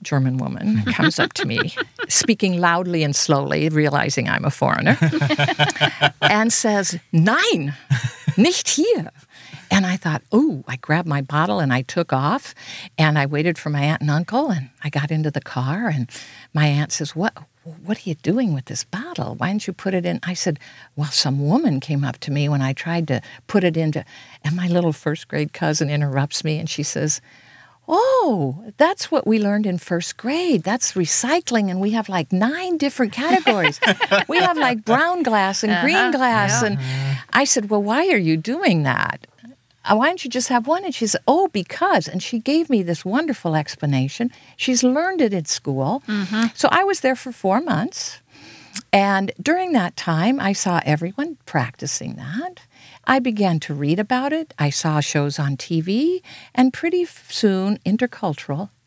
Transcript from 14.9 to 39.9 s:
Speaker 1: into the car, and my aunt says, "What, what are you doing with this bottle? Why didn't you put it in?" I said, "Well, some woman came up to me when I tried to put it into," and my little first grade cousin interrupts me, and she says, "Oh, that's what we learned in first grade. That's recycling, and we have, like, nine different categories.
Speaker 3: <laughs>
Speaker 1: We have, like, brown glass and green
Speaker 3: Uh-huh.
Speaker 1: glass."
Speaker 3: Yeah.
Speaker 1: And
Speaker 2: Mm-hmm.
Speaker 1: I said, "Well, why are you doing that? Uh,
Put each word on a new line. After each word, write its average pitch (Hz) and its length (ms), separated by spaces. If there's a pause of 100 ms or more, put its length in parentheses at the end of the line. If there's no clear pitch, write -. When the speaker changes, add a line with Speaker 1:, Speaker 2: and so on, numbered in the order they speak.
Speaker 1:
into 156 200
the 151 100
car, 156 460
and 139 220 (440)
my 151 140
aunt 147 240
says, - 240
"What, 185 180 (300)
what 165 340
are - 120
you 151 60
doing 208 380
with 131 120
this - 180
bottle? 240 520
Why - 140
didn't 208 180
you 185 60
put 190 200
it 180 120
in?" 175 180
I 180 100
said, 156 260 (360)
"Well, 143 160
some 139 360
woman 196 320
came 143 240
up 131 160
to - 120
me 147 180
when 143 120
I 135 120
tried 165 340
to 127 140 (260)
put 196 160
it 165 140
into," 156 260 (400)
and 147 120
my 180 120
little 175 260
first - 340
grade 147 260
cousin 156 360
interrupts 143 540
me, 156 160
and 165 100
she 147 140
says, 151 380 (640)
"Oh, 311 760 (140)
that's 339 340
what 294 160
we 220 120
learned 208 260
in 180 120
first - 400
grade. 294 460
That's 220 300
recycling, 220 760
and 185 120
we 208 100
have, 220 160
like, 180 240
nine 311 460
different 262 340
categories. 269 680 (240)
Speaker 3:
<laughs> 196 240
Speaker 1:
We 330 100
have, 359 200
like, 247 280
brown 320 380
glass 202 400
and 208 180
green 302 160
Speaker 3:
Uh-huh. 359 200
Speaker 1:
glass." 226 440
Speaker 3:
Yeah. 220 80
Speaker 1:
And 202 100
Speaker 2:
Mm-hmm. 135 340 (200)
Speaker 1:
I 185 120
said, 208 240
"Well, 208 140
why 262 260
are 302 80 (120)
you 160 80
doing 214 460
that? - 440 (580)
Uh, 208 120